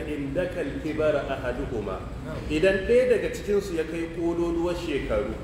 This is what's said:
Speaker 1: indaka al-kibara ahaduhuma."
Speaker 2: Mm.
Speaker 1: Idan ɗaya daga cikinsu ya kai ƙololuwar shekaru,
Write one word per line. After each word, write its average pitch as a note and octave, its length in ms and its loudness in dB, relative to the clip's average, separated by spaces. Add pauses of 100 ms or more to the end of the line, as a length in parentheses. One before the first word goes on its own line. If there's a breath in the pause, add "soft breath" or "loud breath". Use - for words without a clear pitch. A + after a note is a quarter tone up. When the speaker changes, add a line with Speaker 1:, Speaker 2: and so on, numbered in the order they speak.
Speaker 1:
indaka D3 540 -2
al-kibara C#3+ 680 0
ahaduhuma." B2 720 -2
Speaker 2:
Mm. D3+ 540 -6
Speaker 1:
Idan F#3+ 340 4
ɗaya B3 240 6
daga F#3 240 4
cikinsu G3 400 0
ya D#3+ 80 0
kai D#3+ 320 -4
ƙololuwar E3+ 640 0
shekaru, A#2 680 0